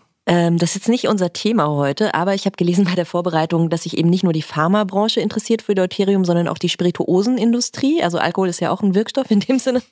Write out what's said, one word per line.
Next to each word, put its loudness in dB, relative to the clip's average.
Ähm, 2
das 0
ist -4
jetzt -10
nicht 2
unser -2
Thema 0
heute, 0
aber 0
ich -2
habe -4
gelesen 2
bei 0
der -2
Vorbereitung, 0
dass -4
sich -8
eben 2
nicht 2
nur 4
die -2
Pharmabranche 0
interessiert -2
für -2
Deuterium, 0
sondern 0
auch -4
die -2
Spirituosenindustrie. 0
Also -2
Alkohol 0
ist -4
ja -2
auch -4
ein 2
Wirkstoff -2
in 4
dem 0
Sinne. 0